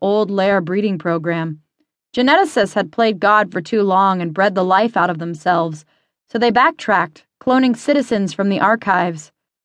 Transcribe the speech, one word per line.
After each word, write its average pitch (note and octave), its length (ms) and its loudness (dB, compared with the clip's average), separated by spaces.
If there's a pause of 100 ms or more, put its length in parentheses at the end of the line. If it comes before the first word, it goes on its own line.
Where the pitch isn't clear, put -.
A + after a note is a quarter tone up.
old G3+ 280 0
Lair G3 300 0
breeding F#3+ 380 -2
program. E3 640 -4 (500)
Geneticists B3+ 640 2
had F#3 180 -4
played A3 280 0
God G#3 320 2
for F#3 100 -4
too G#3 220 -2
long F#3+ 360 2
and E3+ 140 -6
bred F#3+ 220 0
the F#3 100 0
life G3 320 2
out F3 140 0
of D#3+ 80 -8
themselves, E3 680 -4 (420)
so A#3 120 -6
they A#3 100 2
backtracked, G#3+ 760 0 (120)
cloning B3+ 380 2
citizens B3 560 -2
from G3+ 160 -2
the G3 100 0
archives. F3+ 720 -2 (340)